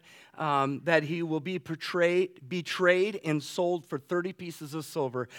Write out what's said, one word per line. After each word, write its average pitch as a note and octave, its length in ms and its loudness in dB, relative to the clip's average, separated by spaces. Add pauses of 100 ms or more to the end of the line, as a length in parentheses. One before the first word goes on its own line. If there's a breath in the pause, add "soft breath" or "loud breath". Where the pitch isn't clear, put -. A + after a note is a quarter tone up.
(380 loud breath)
um, C#3 480 0
that D#3+ 180 6
he E3 200 -4
will D#3 180 -2
be F3+ 180 -4
portrayed, F3 880 0
betrayed F#3 800 2
and D3+ 180 0
sold F3 420 -2
for D3+ 120 -6
thirty F3 340 -4
pieces E3 420 -12
of D#3 120 -6
silver, B2+ 420 -2 (120)